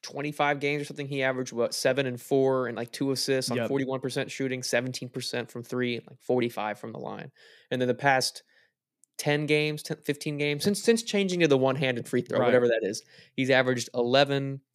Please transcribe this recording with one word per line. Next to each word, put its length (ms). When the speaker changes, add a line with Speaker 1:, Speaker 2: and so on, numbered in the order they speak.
Speaker 1:
twenty-five 580
games 240
or 20
something, 220
he 160
averaged, 280
what, 220
seven 320
and 160
four 460
and, 100
like, 140
two 180
assists 400
on 80
Speaker 2:
Yep. 120
Speaker 1:
forty-one 320
percent 280
shooting, 320
seventeen 480
percent 400
from 140
three, 340
and, 100
like, 140
forty-five 560
from 140
the 80
line. 320
And 100
then 60
the 80
past 480
ten 300
games, 340
ten, 160
fifteen 400
games, 260
since, 200
since 180
changing 380
to 80
the 100
one-handed 500
free 140
throw, 160
Speaker 2:
Right. 80
Speaker 1:
whatever 220
that 160
is, 180
he's 160
averaged 460
eleven 680